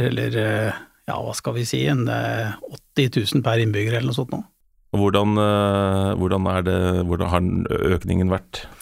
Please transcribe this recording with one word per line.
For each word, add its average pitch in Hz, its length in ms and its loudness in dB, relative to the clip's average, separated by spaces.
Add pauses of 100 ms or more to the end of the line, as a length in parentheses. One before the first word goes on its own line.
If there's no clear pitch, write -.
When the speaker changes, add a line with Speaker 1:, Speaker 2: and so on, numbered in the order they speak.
(120)
Speaker 1:
eller, 117 260 -2
eh, 107 360 0 (340)
ja, - 100 -6
hva 117 160 -8
skal - 220 -6
vi 120 100 -2
si, 127 220 -2
en, 131 200 0
eh, 113 460 -4 (160)
åtti - 400 -2
tusen 120 320 0
per 113 160 0
innbygger 110 400 0
eller 127 140 -2
noe - 20 -4
sånt 123 160 -4
nå. - 140 -6 (500)
Speaker 2:
Og 104 80 0
hvordan, 101 400 4
eh, 98 800 2
hvordan 92 240 2 (100)
er 92 60 0
det, 90 460 2
hvordan 87 220 0
har 87 100 2
den 90 260 0
økningen 92 640 0
vært? - 320 -4 (200)